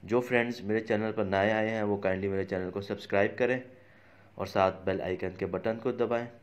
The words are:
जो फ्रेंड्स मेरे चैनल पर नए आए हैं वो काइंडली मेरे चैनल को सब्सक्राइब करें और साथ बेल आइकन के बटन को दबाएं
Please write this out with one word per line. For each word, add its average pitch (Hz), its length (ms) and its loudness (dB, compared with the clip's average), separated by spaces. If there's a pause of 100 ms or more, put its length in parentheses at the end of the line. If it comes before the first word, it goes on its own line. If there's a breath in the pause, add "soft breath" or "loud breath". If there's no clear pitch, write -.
जो 113 160 2
फ्रेंड्स 120 420 0
मेरे 107 200 0
चैनल 110 300 0
पर 107 140 0
नए 98 240 4
आए 110 180 2
हैं 110 160 0
वो 104 140 2
काइंडली 95 300 0
मेरे 95 160 0
चैनल 92 260 -4
को 101 120 -4
सब्सक्राइब 101 540 0
करें 127 240 2 (760 loud breath)
और 95 100 -4
साथ 95 240 4 (140)
बेल 95 160 0
आइकन 92 360 -4
के 98 100 -2
बटन 95 300 -2
को 123 160 -2
दबाएं 117 340 0 (160)